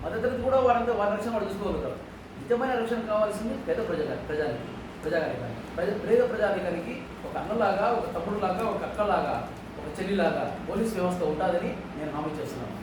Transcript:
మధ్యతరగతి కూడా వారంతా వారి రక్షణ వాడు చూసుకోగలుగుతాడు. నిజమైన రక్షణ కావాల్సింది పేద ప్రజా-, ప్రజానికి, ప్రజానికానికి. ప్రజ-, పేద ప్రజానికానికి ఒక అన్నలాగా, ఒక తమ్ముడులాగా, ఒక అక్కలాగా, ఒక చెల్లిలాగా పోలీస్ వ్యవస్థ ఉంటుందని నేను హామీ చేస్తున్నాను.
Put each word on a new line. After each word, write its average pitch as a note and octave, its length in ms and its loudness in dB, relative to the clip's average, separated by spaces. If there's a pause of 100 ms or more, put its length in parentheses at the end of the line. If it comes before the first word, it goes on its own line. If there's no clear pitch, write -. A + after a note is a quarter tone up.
మధ్యతరగతి B3 360 0
కూడా C4 180 6
వారంతా A#3+ 340 6
వారి G#3 180 4
రక్షణ A3 200 0
వాడు G3+ 140 0
చూసుకోగలుగుతాడు. F#3+ 480 -2 (500)
నిజమైన B3 280 2
రక్షణ A3+ 300 0
కావాల్సింది G#3+ 520 0
పేద E3 220 -2
ప్రజా-, D#3 520 -2
ప్రజానికి, D3+ 360 -2 (400)
ప్రజానికానికి. - 720 -2
ప్రజ-, G3 340 -2
పేద B3 200 6
ప్రజానికానికి F#3 720 0 (240)
ఒక - 120 -6
అన్నలాగా, G#3 540 2
ఒక A3 140 0 (100)
తమ్ముడులాగా, G3+ 540 0
ఒక G3 140 -2
అక్కలాగా, F#3 680 0 (280)
ఒక - 220 -8
చెల్లిలాగా F#3 680 2
పోలీస్ A3 240 0
వ్యవస్థ F3+ 300 2
ఉంటుందని D3+ 760 0
నేను D3+ 120 -4
హామీ D3+ 300 -4
చేస్తున్నాను. - 420 -6